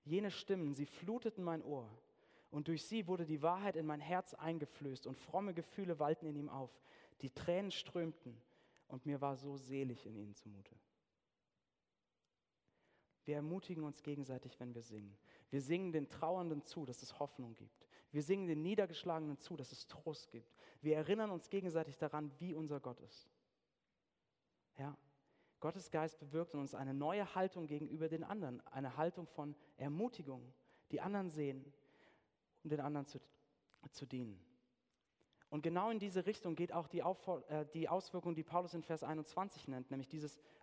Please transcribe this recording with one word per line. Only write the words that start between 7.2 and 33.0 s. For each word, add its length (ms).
Die 80
Tränen 400
strömten, 680
und 180
mir 160
war 140
so 200
selig 520
in 80
ihnen 180
zumute.“ 420
Wir 100
ermutigen 480
uns 180
gegenseitig, 580
wenn 140
wir 80
singen. 340
Wir 100
singen 300
den 180
Trauernden 540
zu, 240
dass 160
es 160
Hoffnung 340
gibt. 340
Wir 140
singen 240
den 160
Niedergeschlagenen 720
zu, 180
dass 160
es 140
Trost 460
gibt. 240
Wir 160
erinnern 320
uns 220
gegenseitig 460
daran, 420
wie 160
unser 240
Gott 220
ist. 280
Ja? 180
Gottes 320
Geist 260
bewirkt 380
in 40
uns 140
eine 220
neue 400
Haltung 320
gegenüber 420
den 140
anderen, 440
eine 300
Haltung 300
von 280
Ermutigung, 760
die 100
anderen 300
sehen, 420
um 80
den 80
anderen 260